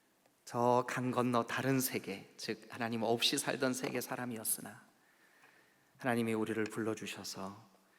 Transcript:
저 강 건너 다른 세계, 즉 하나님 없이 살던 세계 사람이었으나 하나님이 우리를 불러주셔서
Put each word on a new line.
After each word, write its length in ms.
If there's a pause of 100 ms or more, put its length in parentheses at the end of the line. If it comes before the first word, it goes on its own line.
(460)
저 420
강 240
건너 340
다른 360
세계, 560
즉 320
하나님 340
없이 340
살던 360
세계 260
사람이었으나 840 (1160)
하나님이 360
우리를 300
불러주셔서 1080 (300)